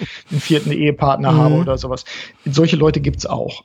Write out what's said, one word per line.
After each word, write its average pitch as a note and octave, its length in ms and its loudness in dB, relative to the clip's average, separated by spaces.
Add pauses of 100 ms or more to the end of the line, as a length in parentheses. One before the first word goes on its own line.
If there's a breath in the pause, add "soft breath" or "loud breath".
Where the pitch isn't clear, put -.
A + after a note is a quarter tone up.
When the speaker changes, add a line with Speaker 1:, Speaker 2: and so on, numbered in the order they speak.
Speaker 1:
<laughs> - 220 -16
Speaker 2:
den D3+ 80 -2
vierten D3 320 0
Ehepartner C#3+ 600 0
Speaker 1:
Mhm. D#3 60 6
Speaker 2:
habe D3+ 180 4
oder D#3 220 0
sowas. B2+ 280 -8 (400 loud breath)
Solche D#3+ 300 2
Leute D#3 260 2
gibt's C#3 240 -2
auch. - 400 -6